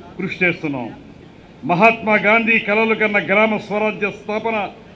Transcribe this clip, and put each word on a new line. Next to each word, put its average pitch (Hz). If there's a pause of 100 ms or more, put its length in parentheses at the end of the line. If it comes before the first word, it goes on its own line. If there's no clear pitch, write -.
(180)
కృషి 185
చేస్తున్నాం. 143 (840)
మహాత్మా 214 (120)
గాంధీ 226 (100)
కలలు 220
కన్న 208 (100)
గ్రామ 214 (100)
స్వరాజ్య 208 (100)
స్థాపన, 214 (380)